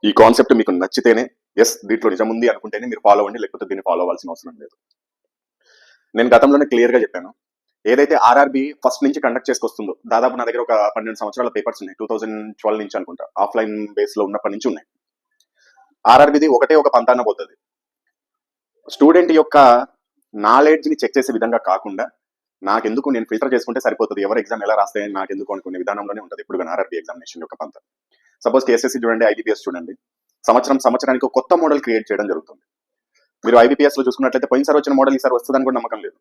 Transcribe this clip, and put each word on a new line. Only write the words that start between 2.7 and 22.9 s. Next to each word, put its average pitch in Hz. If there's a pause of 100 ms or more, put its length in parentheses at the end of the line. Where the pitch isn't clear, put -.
మీరు 104
ఫాలో 104
అవ్వండి, 107
లేకపోతే -
దీన్ని 95
ఫాలో 87
అవ్వాల్సిన 87
అవసరం 82
లేదు. - (1400)
నేను 120
గతంలోనే 143
క్లియర్ 120
గా 123
చెప్పాను, 90 (640)
ఏదైతే 143 (120)
ఆర్ఆర్బీ 135 (220)
ఫస్ట్ -
నుంచి 143
కండక్ట్ 120
చేసుకొస్తుందో, - (180)
దాదాపు 127
నా 120
దగ్గర 120
ఒక 113 (200)
పన్నెండు 110
సంవత్సరాల 117
పేపర్స్ 110
ఉన్నాయి, 95
టూ 107
థౌజండ్ 110 (220)
ట్వెల్వ్ 107
నుంచి 101
అనుకుంటా, 87 (180)
ఆఫ్లైన్ 110 (240)
బేస్ 104
లో 104
ఉన్నప్పటి 101
నుంచి -
ఉన్నాయి. - (1300)
ఆర్ఆర్బీది 147 (100)
ఒకటే 139
ఒక 143
పంతాన 123
పోతుంది. - (1400)
స్టూడెంట్ 170
యొక్క 151 (920)
నాలెడ్జ్ 147
ని 147
చెక్ 123
చేసే 127
విధంగా 113 (100)
కాకుండా, 98 (640)
నాకెందుకు, 117